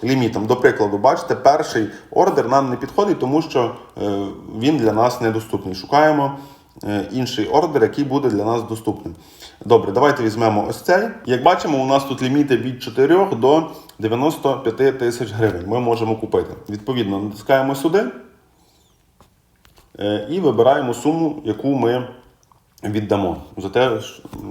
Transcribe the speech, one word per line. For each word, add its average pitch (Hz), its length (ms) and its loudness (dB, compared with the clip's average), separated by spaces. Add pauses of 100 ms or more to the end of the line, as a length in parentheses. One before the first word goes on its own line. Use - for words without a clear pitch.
лімітам. 117 420 0
До 123 100 4
прикладу, 107 420 2
бачите, 127 360 2
перший 135 540 2 (220)
ордер 160 380 2
нам 135 220 2
не 123 60 -4
підходить, 175 420 0
тому 143 240 0
що, 120 320 -2 (280)
е, 101 240 -2 (320)
він 135 180 2
для 110 160 2
нас 117 280 2
недоступний. 110 540 -2
Шукаємо, 143 640 2 (460)
е, 101 280 -4
інший 117 340 -2
ордер, 151 360 -2
який 110 220 -2
буде 139 240 -2
для 104 160 -2
нас 113 180 -2
доступним. 101 520 -8 (500)
Добре, 104 280 4
давайте 135 300 2
візьмемо 110 460 0
ось - 120 -8
цей. 190 280 2 (180)
Як 123 160 0
бачимо, 165 400 0
у 131 40 -2
нас 135 180 2
тут 131 180 -6
ліміти 135 340 2
від 123 260 -4
чотирьох 143 520 2
до 135 280 4 (360)
дев'яносто 123 640 0
п'яти 131 320 2
тисяч 117 400 -4
гривень. 104 340 0
Ми 113 140 -2
можемо 113 360 0
купити. 98 380 -2 (140)
Відповідно, 104 500 -4
натискаємо 131 560 0
сюди, 170 300 0 (1900)
е, 104 320 -2
і 175 100 -2
вибираємо 127 540 4
суму, 160 500 -2
яку 110 240 -4
ми 123 400 0 (760)
віддамо 101 520 -2 (200)
за 98 120 -8
те, 123 200 2
щ-, 110 340 -6 (280)